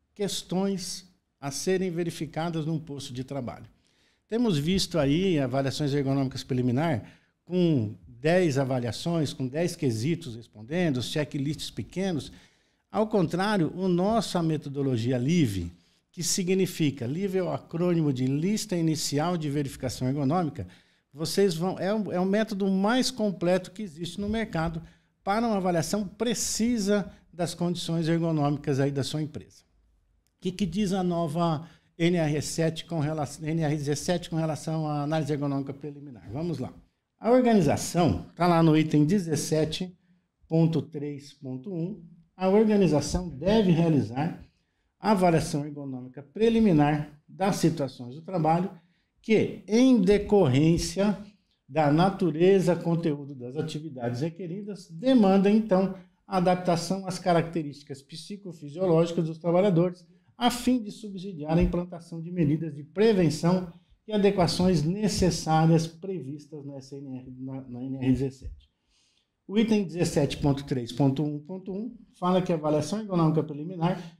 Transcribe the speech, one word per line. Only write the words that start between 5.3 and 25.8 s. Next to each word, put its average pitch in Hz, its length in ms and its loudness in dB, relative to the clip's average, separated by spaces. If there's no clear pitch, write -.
avaliações 135 560 -2
ergonômicas 135 480 -2
preliminar 127 640 0
com 160 500 2
dez 156 540 2
avaliações, 135 760 -2
com 135 140 -4
dez 160 300 -4
quesitos 123 580 -2
respondendo, 123 640 -4
checklists 147 720 -4
pequenos. 175 640 -6
Ao 208 160 0
contrário, 190 720 0
o 185 100 -4
nosso, 190 500 0
a 175 60 0
metodologia 139 760 0
live, 120 520 2
que 175 140 -10
significa, 180 800 0
live 185 320 -2
é 185 60 2
o 160 80 -2
acrônimo 165 600 0
de 127 140 0
Lista 175 500 -2
Inicial 160 600 0
de 156 120 -4
Verificação 135 600 -4
Ergonômica, 135 580 -2
vocês 165 420 0
vão, 160 240 -4
é 185 160 -2
um, 214 160 -4
é 180 80 -2
o 180 80 0
método 202 420 0
mais 208 400 2
completo 185 640 -2
que - 140 -12
existe 170 360 -10
no 202 80 -4
mercado 170 540 -4
para 220 240 0
uma 220 120 0
avaliação 180 500 0